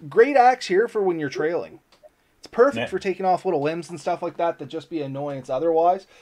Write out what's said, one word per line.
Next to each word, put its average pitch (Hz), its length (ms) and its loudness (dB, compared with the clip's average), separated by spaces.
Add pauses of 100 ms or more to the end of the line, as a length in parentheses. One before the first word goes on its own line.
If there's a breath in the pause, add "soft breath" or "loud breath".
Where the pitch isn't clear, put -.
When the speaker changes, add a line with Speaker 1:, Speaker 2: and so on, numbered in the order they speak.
Speaker 1:
great 233 300 4
axe 254 300 4
here 202 200 2
for 214 160 -4
when 170 160 0
you're 147 80 -4
trailing. 151 540 -6 (560)
It's - 100 -20
perfect 240 300 2
Speaker 2:
Yeah. 220 80 -4
Speaker 1:
for 190 140 -6
taking 190 260 -4
off 180 180 2
little 170 180 -2
limbs 160 280 -4
and 170 100 -12
stuff 170 220 -4
like 170 160 -6
that 170 220 -2
that 143 100 -14
just 160 200 -12
be 160 120 -6
annoyance 135 480 -8
otherwise. 165 580 2 (140 soft breath)